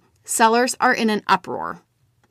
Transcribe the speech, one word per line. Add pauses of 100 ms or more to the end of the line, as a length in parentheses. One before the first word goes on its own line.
(240)
sellers
are
in
an
uproar. (480)